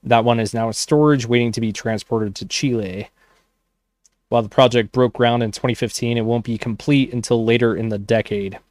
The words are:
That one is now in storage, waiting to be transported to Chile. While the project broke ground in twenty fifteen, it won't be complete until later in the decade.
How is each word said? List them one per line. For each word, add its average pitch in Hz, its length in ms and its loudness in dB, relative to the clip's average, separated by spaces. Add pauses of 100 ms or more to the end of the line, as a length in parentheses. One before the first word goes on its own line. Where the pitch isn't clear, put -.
That 117 220 4
one 117 140 4
is 110 160 -2
now 113 140 -2
in 113 40 -4
storage, 147 540 2
waiting 120 260 2
to 120 80 -6
be 113 120 -2
transported 110 640 -4
to - 80 -12
Chile. 104 680 -4 (1160)
While 120 140 0
the 104 60 -6
project 120 440 4
broke 123 220 2
ground 120 280 2
in 110 80 -2
twenty 120 240 -2
fifteen, 120 420 -4
it 113 80 0
won't 117 200 -2
be 117 140 -4
complete 131 540 0
until 117 320 0
later 117 300 4
in 113 140 -4
the 107 100 -4
decade. 101 640 -2 (100)